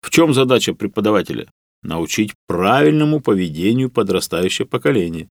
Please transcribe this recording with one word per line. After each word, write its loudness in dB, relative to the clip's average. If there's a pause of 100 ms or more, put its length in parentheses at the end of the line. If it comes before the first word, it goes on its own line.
"В -16
чём 4
задача 2
преподавателя?" -2 (320)
"Научить -4 (120)
правильному 2
поведению 0
подрастающее -2
поколение". -2